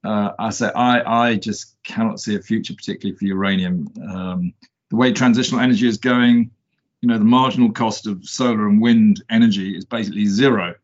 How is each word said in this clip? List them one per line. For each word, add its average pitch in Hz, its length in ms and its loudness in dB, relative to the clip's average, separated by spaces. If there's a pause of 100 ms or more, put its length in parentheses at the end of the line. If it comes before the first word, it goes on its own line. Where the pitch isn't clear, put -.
Uh, 104 360 -2
I 113 100 -4
say, 110 260 -4
I, 120 520 2
I 117 80 0
just - 480 -8
cannot - 360 -4
see 107 160 -6
a 95 60 -8
future, 110 320 -8
particularly 101 420 -10
for 101 100 -8
uranium. 92 640 -2 (140)
Um, 92 500 -8 (380)
the 107 60 -6
way 123 180 4
transitional 123 480 2
energy 123 260 2
is 113 100 0
going, 120 520 2 (520)
you 120 60 0
know, 113 120 2
the 104 40 2
marginal 123 480 4
cost 113 360 -4
of 95 180 -8
solar 113 420 -2
and 104 140 4
wind 113 480 4
energy 98 480 2
is 95 80 -14
basically 104 400 -6
zero. 101 480 0 (100)